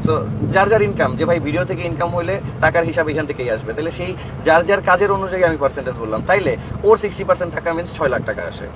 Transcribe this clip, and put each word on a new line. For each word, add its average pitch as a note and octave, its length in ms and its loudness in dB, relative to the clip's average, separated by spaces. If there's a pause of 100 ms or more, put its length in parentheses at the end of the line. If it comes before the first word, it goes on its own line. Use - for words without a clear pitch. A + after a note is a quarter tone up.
So, D#3+ 80 4 (400)
যার G3 160 4
যার G#3+ 140 6
ইনকাম, E3+ 340 0
যে D#3+ 80 0
ভাই E3+ 160 2
ভিডিও D3+ 240 -2
থেকে F3 180 -6
ইনকাম F3 340 -4
হইলে F3 240 -2 (200)
টাকার D#3+ 240 4
হিসাব D#3+ 240 0
এখান D3+ 180 -2
থেকেই C3+ 240 -4
আসবে, A2 220 -4
তাহলে D#3 180 -4
সেই F3+ 260 -6 (280)
যার E3 220 6
যার G3 140 4
কাজের G3 320 4
অনুযায়ী F#3+ 320 0
আমি D#3+ 120 2
পার্সেন্টেজ C3+ 440 -2
বললাম, A2 260 -4
তাইলে F3+ 300 2 (280)
ওর G#3+ 120 8
সিক্সটি G3+ 280 -4
পার্সেন্ট F3+ 300 0
টাকা E3 160 -4
means E3 160 -4 (100)
ছয় D3 120 0
লাখ A#2 180 0
টাকা F#2+ 160 -4
আসে। - 220 -10 (120)